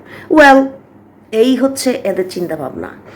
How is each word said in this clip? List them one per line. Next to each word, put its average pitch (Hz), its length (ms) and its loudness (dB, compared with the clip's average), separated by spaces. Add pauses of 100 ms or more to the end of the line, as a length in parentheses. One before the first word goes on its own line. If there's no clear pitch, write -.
(320)
Well, 277 340 6 (680)
এই 240 240 2
হচ্ছে 269 360 -2
এদের 185 380 -6
চিন্তাভাবনা। 156 600 -10 (260)